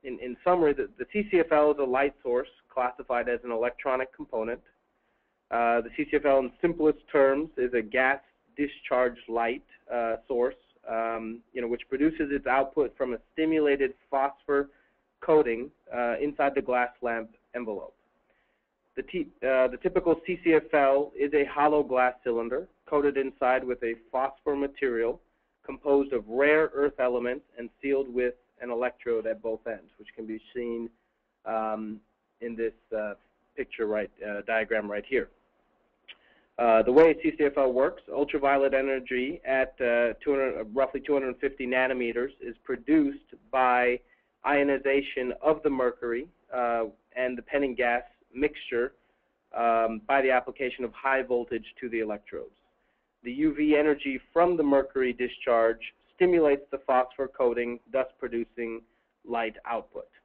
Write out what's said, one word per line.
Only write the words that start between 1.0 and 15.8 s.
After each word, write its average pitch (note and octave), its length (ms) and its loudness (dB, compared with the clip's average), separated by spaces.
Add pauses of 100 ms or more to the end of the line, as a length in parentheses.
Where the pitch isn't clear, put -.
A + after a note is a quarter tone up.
C G#3 180 -2
C F3+ 100 4
F E3 120 2
L D3+ 200 6
is C#3+ 80 -2
a C#3 40 2
light C3+ 380 0
source B2 260 -2 (240)
classified B2 560 -2
as A#2+ 160 -2
an B2 60 -8
electronic B2+ 640 -2
component. A#2 460 -6 (920)
Uh, A#2 300 2
the A2+ 160 -10
C D3 140 -2
C D3 60 0
F D3 80 0
L, C3+ 140 6
in B2+ 220 -2
simplest D#3 380 2 (120)
terms, C#3+ 460 4
is B2 180 -2
a A#2 80 2
gas B2+ 380 0 (360)
discharge B2+ 600 -2 (100)
light, A#2 360 -2 (280)
uh, A#2 240 -2 (120)
source, B2 260 0 (340)
um, A2+ 520 -4 (120)
you B2+ 80 -6
know, A#2+ 60 -4
which A#2+ 220 -4
produces D3+ 420 0
its C#3 160 -4
output C3 500 0
from B2+ 180 -4
a A2 40 -8 (140)
stimulated D3 600 2 (160)
phosphor C#3 600 -2 (500)
coating, C3 500 2 (240)